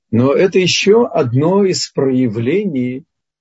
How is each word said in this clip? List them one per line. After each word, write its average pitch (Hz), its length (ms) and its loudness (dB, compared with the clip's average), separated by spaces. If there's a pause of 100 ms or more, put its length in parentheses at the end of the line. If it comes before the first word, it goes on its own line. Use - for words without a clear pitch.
(120)
Но 123 220 2
это 185 260 2
еще 196 520 2
одно 160 540 0
из - 240 -4
проявлений 131 1160 -2 (340)